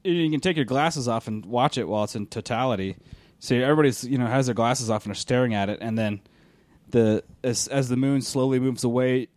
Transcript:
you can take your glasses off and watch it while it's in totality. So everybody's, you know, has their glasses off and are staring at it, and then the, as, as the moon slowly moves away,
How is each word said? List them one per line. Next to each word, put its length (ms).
you 260
can 100
take 160
your 100
glasses 420
off 200
and 180
watch 320
it 100
while 160
it's 120
in 100
totality. 720
So 180
everybody's, 480
you 140
know, 80
has 200
their 80
glasses 360
off 140
and 80
are 40
staring 380
at 160
it, 100
and 180
then 220
the, 340
as, 260
as 200
the 80
moon 240
slowly 400
moves 240
away, 520